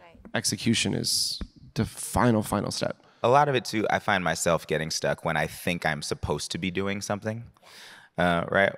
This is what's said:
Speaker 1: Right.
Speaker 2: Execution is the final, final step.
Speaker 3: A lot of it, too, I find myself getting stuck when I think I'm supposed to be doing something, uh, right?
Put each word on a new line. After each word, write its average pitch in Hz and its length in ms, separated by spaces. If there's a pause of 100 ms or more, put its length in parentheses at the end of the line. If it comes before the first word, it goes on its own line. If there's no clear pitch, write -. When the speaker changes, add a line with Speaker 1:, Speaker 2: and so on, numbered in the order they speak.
Speaker 1:
Right. - 160 (180)
Speaker 2:
Execution 110 600
is - 460 (340)
the 110 100
final, 107 580
final 98 300
step. - 240 (260)
Speaker 3:
A 113 60 (100)
lot 147 100
of 139 60
it, 120 100
too, 107 240
I 95 120
find 98 220
myself 82 440
getting 78 240
stuck - 340
when 82 100
I 78 120
think - 400
I'm 76 160
supposed - 480
to 85 80
be 90 120
doing 98 300
something, 107 440 (720)
uh, 85 320
right? 98 280